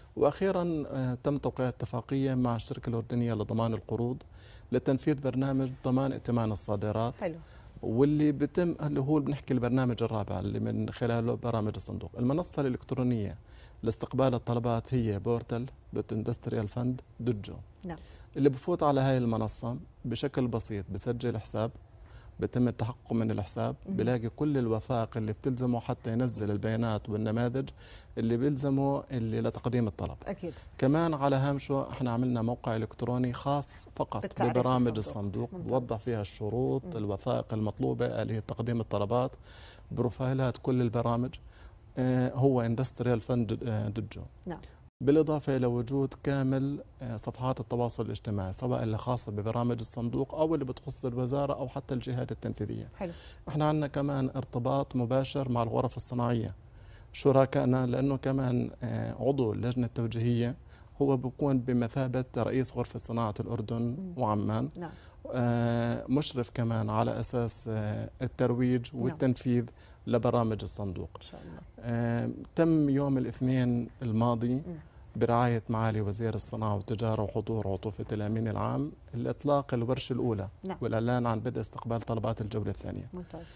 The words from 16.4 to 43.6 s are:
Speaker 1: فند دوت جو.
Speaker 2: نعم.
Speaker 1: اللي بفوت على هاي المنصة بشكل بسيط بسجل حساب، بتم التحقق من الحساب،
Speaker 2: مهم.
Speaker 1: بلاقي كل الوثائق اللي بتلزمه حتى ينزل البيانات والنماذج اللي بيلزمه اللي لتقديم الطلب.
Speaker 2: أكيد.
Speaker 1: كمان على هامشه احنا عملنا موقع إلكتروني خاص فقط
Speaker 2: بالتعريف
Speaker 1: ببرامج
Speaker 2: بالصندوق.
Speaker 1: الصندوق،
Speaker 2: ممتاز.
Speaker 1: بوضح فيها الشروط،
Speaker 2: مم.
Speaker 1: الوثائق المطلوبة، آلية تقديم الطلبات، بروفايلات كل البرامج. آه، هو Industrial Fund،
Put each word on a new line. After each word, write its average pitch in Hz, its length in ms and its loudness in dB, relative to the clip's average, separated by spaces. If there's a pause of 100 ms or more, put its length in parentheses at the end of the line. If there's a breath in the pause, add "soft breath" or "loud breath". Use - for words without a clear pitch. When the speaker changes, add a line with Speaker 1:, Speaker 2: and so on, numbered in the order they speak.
Speaker 1:
فند 123 320 -2 (200)
دوت 117 140 0
جو. 101 200 -10 (300)
Speaker 2:
نعم. 175 140 -8 (380 loud breath)
Speaker 1:
اللي 143 120 6
بفوت 151 340 0
على 143 180 6
هاي 135 180 4
المنصة 117 580 0 (280)
بشكل 127 420 -2
بسيط 110 440 -2
بسجل 117 480 -2
حساب، 107 320 -2 (720 loud breath)
بتم 123 280 2
التحقق 113 440 -4
من 113 180 2
الحساب، 113 460 -2 (100)
Speaker 2:
مهم. 196 100 -4
Speaker 1:
بلاقي 117 320 2
كل 147 300 0
الوثائق 113 580 0
اللي 107 160 -2
بتلزمه 123 480 0
حتى 120 320 -4
ينزل 110 380 0
البيانات 110 580 0
والنماذج 117 600 0 (500 loud breath)
اللي 117 180 2
بيلزمه 139 720 2
اللي 113 300 -2
لتقديم 117 460 0
الطلب. 87 300 -4 (100)
Speaker 2:
أكيد. 180 260 -8 (260)
Speaker 1:
كمان 156 360 4
على 139 220 2
هامشه 139 540 0
احنا 120 200 -2
عملنا 120 320 2
موقع 117 340 0
إلكتروني 123 560 -2
خاص - 640 -2
فقط 110 260 -2
Speaker 2:
بالتعريف - 300 0
Speaker 1:
ببرامج 123 360 4
Speaker 2:
بالصندوق. 110 80 -2
Speaker 1:
الصندوق، 107 560 -4
Speaker 2:
ممتاز. 175 180 -6
Speaker 1:
بوضح 120 260 0
فيها 110 240 -2
الشروط، 123 640 -2
Speaker 2:
مم. 175 120 -8
Speaker 1:
الوثائق 110 580 -2
المطلوبة، 117 680 0
آلية 110 180 -2
تقديم 117 400 -2
الطلبات، 113 500 2 (640 loud breath)
بروفايلات 127 680 0
كل 127 200 2
البرامج. 120 520 0 (640 loud breath)
آه، 127 380 2
هو 127 340 6
Industrial 123 600 2
Fund، 113 280 2 (100)